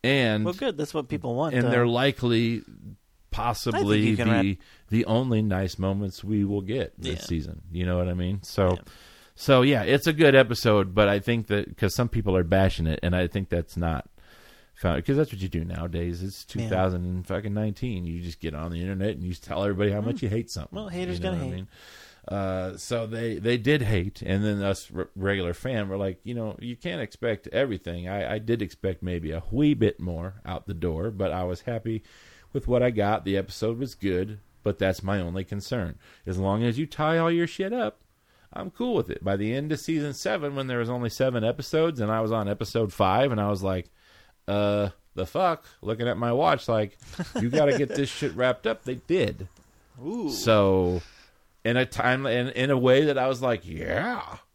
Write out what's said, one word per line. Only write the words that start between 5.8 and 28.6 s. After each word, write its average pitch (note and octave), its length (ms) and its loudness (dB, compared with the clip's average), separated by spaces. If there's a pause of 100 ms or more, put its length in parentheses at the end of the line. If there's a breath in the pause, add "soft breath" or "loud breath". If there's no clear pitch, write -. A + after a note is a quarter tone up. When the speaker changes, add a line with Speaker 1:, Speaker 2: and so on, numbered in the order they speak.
Speaker 1:
we G2+ 220 0
will G2+ 160 -2
get G#2+ 360 -4
this D#2+ 220 -6
Speaker 2:
Yeah. - 60 -12
Speaker 1:
season. D#2 360 -4 (100)
You F2+ 140 -2
know F2+ 120 0
what F2+ 100 0
I F2 60 -2
mean? F2+ 300 -2
So, F2+ 340 2
Speaker 2:
Yeah. - 40 -12 (540 loud breath)
Speaker 1:
so C3 260 6
yeah, C3 220 4
it's C3+ 240 4
a D#3+ 60 4
good D3 220 8
episode, G#2+ 600 6
but G#2 140 6
I G2+ 100 4
think A#2 280 -2
that, - 280 -2
'cause G2 180 0
some A#2+ 140 2
people G2 300 0
are F2+ 80 4
bashing F#2+ 420 4
it, D#2 160 0
and F2+ 120 2
I F2+ 120 2
think F#2+ 220 -4
that's E2+ 260 -2
not E2 320 -2 (680 loud breath)
found, E2+ 320 -2
'cause C#3 120 2
that's D3+ 160 2
what F#2+ 80 -8
you F#2 80 -4
do E2+ 160 -4
nowadays. F2 580 -6
It's F#2+ 300 -12
Speaker 2:
Yeah. B2 100 -4
Speaker 1:
two A2+ 60 -4
thousand F#2 360 0
and F2+ 220 -4
fucking G2+ 260 -4
nineteen. G#2 520 -4
You E2+ 160 -6
just F2 180 -10
get D#2+ 140 -6
on E2 180 -8
the E2+ 100 -6
internet F#2+ 340 -2
and - 80 -10
you F2+ 80 -4
just - 120 -10
tell F2+ 200 -4
everybody G2+ 280 2
how G#2 100 0
much A#2+ 160 -2
Speaker 2:
Mm. - 60 -6
Speaker 1:
you G2+ 60 -2
hate A2 220 -2
something. F#2 240 -10
Speaker 2:
Well, G#3 140 -8
haters F3+ 280 -4
Speaker 1:
You F3 80 -4
know F#3 60 -2
Speaker 2:
gonna E3+ 120 -2
Speaker 1:
what C3 40 -4
I - 20 -6
Speaker 2:
hate. F2+ 60 -6
Speaker 1:
mean? F#2 120 -10 (600 loud breath)
Uh, F#2+ 500 -4
so A#2 280 -6
they, A2+ 320 -4
they A#2 200 2
did C3 260 4
hate, G2+ 420 0
and G2 180 2
then G#2 200 0
us G2 320 -2
r-, F2+ 200 -4
regular F#2+ 380 0
fan A2+ 360 -4
were F#2+ 80 -4
like, G2 260 -4
"You B2 100 -8
know, A2+ 260 -6
you A#2+ 160 -10
can't E3+ 260 -8
expect A2 480 -4
everything." F2+ 600 -2
I, G2 260 -4
I G#2+ 40 -4
did A2 240 0